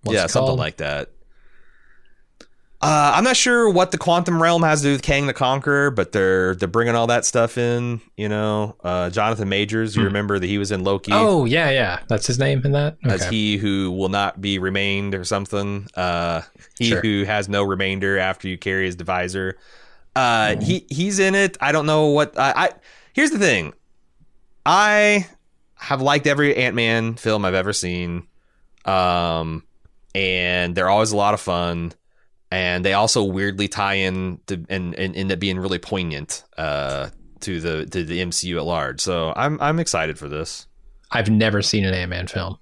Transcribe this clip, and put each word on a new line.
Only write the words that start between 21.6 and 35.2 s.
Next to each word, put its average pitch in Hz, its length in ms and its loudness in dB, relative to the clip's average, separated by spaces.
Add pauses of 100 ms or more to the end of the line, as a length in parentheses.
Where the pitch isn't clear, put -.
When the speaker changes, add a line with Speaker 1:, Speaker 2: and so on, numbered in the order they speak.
Speaker 2:
don't 151 120 2
know 156 200 4
what, 147 340 2
I, 135 160 2
I, 175 140 2 (420)
here's 294 200 2
the 247 80 -2
thing. 110 340 2 (920)
I 208 640 4 (520)
have 135 220 -4
liked 143 260 2
every 143 280 2
Ant-Man 113 600 0
film 110 300 0
I've 92 80 0
ever 95 200 0
seen. 87 540 -4 (580)
Um, 87 760 0 (500)
and 90 640 0
they're 92 140 2
always 107 220 4
a 104 60 0
lot 104 160 2
of 104 80 -4
fun. 85 520 -2 (580)
And 90 320 -2
they 95 100 2
also 107 300 2
weirdly 98 440 -2
tie 98 280 -2
in 92 520 -2
to, 87 220 -8
and, 92 260 -4
and 92 200 -6
end 95 160 -4